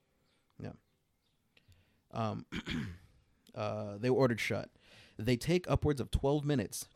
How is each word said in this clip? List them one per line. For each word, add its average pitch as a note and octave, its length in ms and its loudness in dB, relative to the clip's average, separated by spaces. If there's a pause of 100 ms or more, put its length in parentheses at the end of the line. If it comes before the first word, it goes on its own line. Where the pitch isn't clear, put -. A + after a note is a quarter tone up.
(600)
Yeah. - 120 -10 (1400)
Um, G#2+ 400 -4
<clears throat> - 1040 -10
uh, G#2+ 420 -6
they A#2+ 120 0
were B2 80 6
ordered A#2+ 220 4
shut. - 300 -2 (480)
They A#2 200 2
take F3+ 320 0
upwards C#3 320 2
of - 80 -4
twelve C#3 340 2
minutes C#3 520 -2